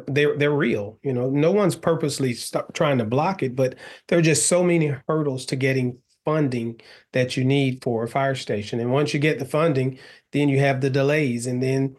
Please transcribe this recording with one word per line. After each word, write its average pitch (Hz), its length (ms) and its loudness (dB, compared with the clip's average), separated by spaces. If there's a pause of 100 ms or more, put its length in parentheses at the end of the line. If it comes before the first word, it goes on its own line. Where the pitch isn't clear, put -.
they're, 147 280 2
they're 147 140 2
real. 139 540 -2
You 139 100 -4
know, 123 160 -2
no 147 220 2
one's 196 240 2
purposely 147 580 -2
st-, - 400 -8
trying 147 240 2
to 117 80 0
block 151 380 0
it, 123 120 -4
but 127 200 0 (320)
there 175 100 2
are 170 60 4
just 156 240 2
so 180 160 4
many 165 300 2 (140)
hurdles 143 380 -2
to - 100 -4
getting 131 440 0 (260)
funding 127 560 -2 (320)
that 127 240 0
you 127 80 0
need 135 380 0
for 117 200 -2
a 117 40 -4
fire 135 280 -2
station. 113 440 -6
And 120 120 -2
once 147 220 0
you 151 60 0
get 147 180 0
the 135 80 -8
funding, 135 540 0 (320)
then 143 180 2
you 135 100 2
have 139 220 2
the 139 80 0
delays. 135 560 0
And 123 160 -4
then 131 380 0